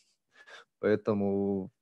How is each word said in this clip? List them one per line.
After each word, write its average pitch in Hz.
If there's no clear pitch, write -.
Поэтому, 101